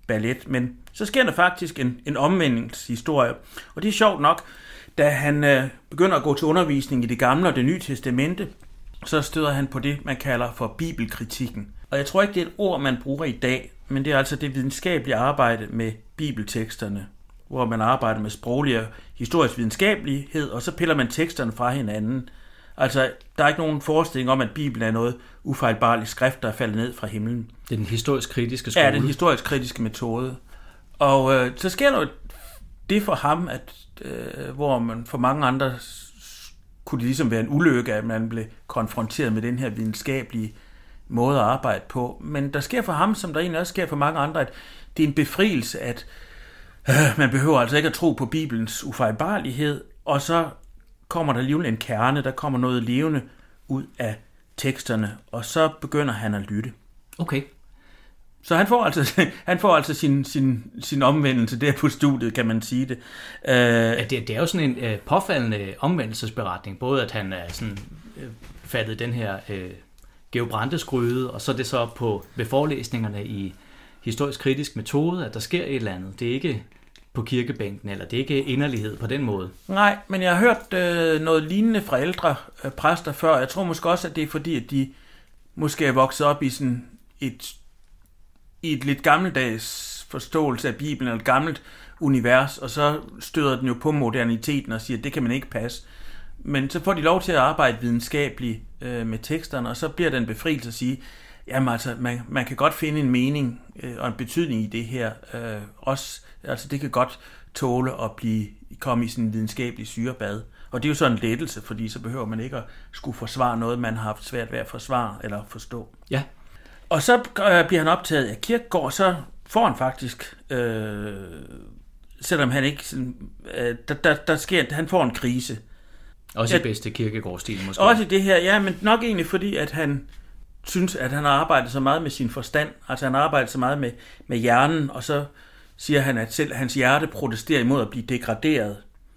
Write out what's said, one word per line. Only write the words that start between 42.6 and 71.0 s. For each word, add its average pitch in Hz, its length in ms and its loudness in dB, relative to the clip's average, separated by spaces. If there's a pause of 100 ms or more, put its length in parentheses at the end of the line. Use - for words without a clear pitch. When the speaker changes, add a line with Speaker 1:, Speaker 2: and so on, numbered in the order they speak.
Speaker 1:
for 180 120 -2
ham, 190 220 2
som 170 180 -6
der 147 60 0
egentlig 165 200 -2
også 175 140 -4
sker 180 140 0
for 147 80 -4
mange 147 240 0
andre, 156 220 0
at 131 80 -2 (480)
det 160 60 4
er 147 40 6
en 143 60 0
befrielse, 156 680 2
at, 120 260 -8 (840)
øh, 131 60 6 (220)
man 139 120 6
behøver 139 300 4
altså 120 180 2
ikke 151 120 4
at - 40 -2
tro 165 200 2
på 135 120 -2
Bibelens 117 580 -4
ufejlbarlighed, 139 1000 -2 (220)
og 139 160 2
så 165 280 2 (580)
kommer 151 260 0
der 117 60 0
alligevel 147 260 2
en 113 120 0
kerne, 127 460 0
der 131 80 -2
kommer 131 280 -2
noget 123 240 2
levende 135 380 0 (460)
ud 135 160 -4 (160)
af 110 160 -4 (420)
teksterne, 113 600 -2 (140)
og 117 140 -8
så 160 240 2 (120)
begynder 143 320 -2
han 104 200 -2
at 101 80 -2
lytte. 107 300 -4 (460)
Speaker 2:
Okay. 139 240 -2 (1000)
Speaker 1:
Så 170 120 0
han 196 120 6
får 240 180 4
altså, 151 400 2
<laughs> - 60 0 (140)
han 180 140 2
får 185 160 6
altså 151 180 2
sin, 139 320 2
sin, 131 460 0 (100)
sin 139 220 -2
omvendelse 127 560 4
der 147 120 4
på 147 180 2
studiet, 127 440 2
kan 123 140 0
man 113 140 2
sige 127 240 -2
det. 127 120 -6 (500)
Øh, 131 80 6
Speaker 2:
Ja, 117 540 4
det, 117 180 -2
det - 80 -4
er 117 40 0
jo 165 60 2
sådan 165 240 2
en, 123 140 -2
øh, 107 160 -2
påfaldende 117 800 0
omvendelsesberetning, 110 1000 -4
både 127 240 0
at - 80 -6
han 95 220 -4
er 87 180 -8
sådan, 104 260 -8 (400)
øh, 135 100 -14 (360)
fattet 110 360 -4
den 120 140 -4
her, 104 260 -4 (100)
øh, 95 200 -8 (640)
Georg 120 180 -2
Brandes 120 340 -2
gryde, 123 480 -2